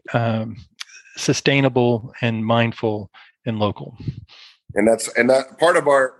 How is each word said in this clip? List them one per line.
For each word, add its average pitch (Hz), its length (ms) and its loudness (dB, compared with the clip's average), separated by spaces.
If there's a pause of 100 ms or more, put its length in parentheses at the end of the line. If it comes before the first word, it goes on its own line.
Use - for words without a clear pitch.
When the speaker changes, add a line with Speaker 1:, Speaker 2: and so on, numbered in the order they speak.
(120)
Speaker 1:
um, 113 440 -2 (600)
sustainable 127 1040 0
and 113 240 -2
mindful 113 640 -2 (360)
and 110 120 -4
local. - 380 -4 (800)
Speaker 2:
And 104 140 2
that's, 113 280 0
and 120 140 4
that 131 280 0
part 175 180 4
of 147 100 2
our, 135 340 4